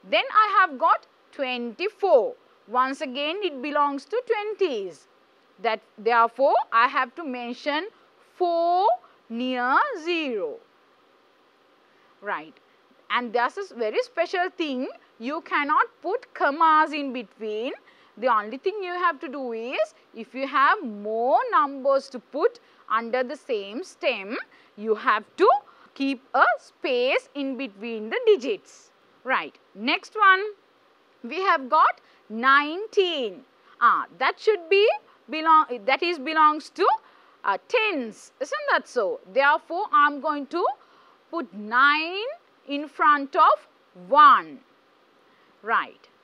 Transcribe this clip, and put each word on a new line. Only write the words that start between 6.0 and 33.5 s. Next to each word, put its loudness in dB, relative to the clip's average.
I 4
have -2
to -12
mention -6
four 2
near -2
zero. -4
Right. -8
And -4
that's -2
a -12
very -2
special -4
thing. -4
You -8
cannot 0
put -6
commas 2
in -6
between. -8
The -2
only 0
thing -4
you -8
have -2
to -10
do -8
is, -6
if -16
you -6
have 2
more -2
numbers 0
to -14
put -4
under -2
the -8
same -8
stem, -6
you -2
have 0
to 6
keep -4
a 6
space -2
in -6
between -10
the -4
digits. 0
Right. -4
Next -6
one, 4
we -8
have 0
got 2
nineteen. 0